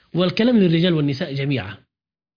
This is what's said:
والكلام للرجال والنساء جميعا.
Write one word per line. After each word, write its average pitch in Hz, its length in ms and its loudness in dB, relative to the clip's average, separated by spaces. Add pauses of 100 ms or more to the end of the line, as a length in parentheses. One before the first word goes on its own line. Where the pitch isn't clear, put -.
(140)
والكلام 202 440 2
للرجال 175 340 2
والنساء 143 420 -2
جميعا. 135 420 -4 (600)